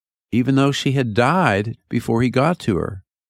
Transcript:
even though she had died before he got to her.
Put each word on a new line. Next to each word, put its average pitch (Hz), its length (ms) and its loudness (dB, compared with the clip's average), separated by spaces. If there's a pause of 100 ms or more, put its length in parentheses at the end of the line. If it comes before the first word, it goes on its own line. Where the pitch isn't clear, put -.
(300)
even 127 260 0
though 139 160 2
she 135 200 -2
had 127 220 -2
died 120 640 2 (100)
before 117 320 -2
he 127 80 2
got 135 300 0
to 98 180 0
her. 85 260 -6 (280)